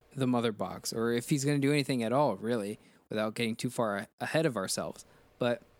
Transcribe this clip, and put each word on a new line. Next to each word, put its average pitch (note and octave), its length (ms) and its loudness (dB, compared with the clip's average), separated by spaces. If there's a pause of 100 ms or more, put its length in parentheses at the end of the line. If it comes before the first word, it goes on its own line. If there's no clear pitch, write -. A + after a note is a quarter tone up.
(140)
the C3 120 0
mother A#2+ 260 2
box, F#2+ 400 -6
or A#2 200 0
if A#2+ 180 0
he's C#3 140 2
gonna C#3+ 140 2
do C#3 140 4
anything C#3 300 2
at A2+ 100 0
all, C3 240 4
really, G#2+ 420 -2 (300)
without G#2+ 260 -2
getting A2+ 220 -2
too B2+ 140 -4
far A2 260 -2
a-, G2+ 120 -6 (120)
ahead D#3 260 2
of B2 100 0
ourselves. F#2 500 -4 (320)
But, A#2+ 240 0 (180)